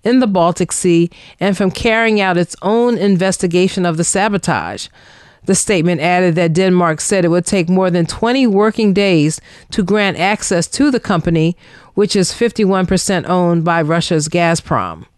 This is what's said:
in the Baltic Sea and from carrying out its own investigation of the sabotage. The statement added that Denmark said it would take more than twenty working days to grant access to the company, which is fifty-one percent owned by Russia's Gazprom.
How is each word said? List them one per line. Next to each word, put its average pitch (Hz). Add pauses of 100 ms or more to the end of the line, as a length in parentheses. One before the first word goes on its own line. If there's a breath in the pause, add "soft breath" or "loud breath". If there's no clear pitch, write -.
in 254
the 254
Baltic 175
Sea 170 (320 loud breath)
and 190
from 196
carrying 220
out 185
its 175
own 233
investigation 185
of 165
the 165
sabotage. 135 (560 loud breath)
The 190
statement 175
added 180
that 170
Denmark 180
said 190
it 170
would 175
take 185
more 185
than 170
twenty 247
working 208
days 175 (300 loud breath)
to 214
grant 196
access 185
to 294
the 247
company, 170 (380 loud breath)
which -
is 185
fifty-one 196
percent 185
owned 175
by 170
Russia's 160
Gazprom. 156 (120)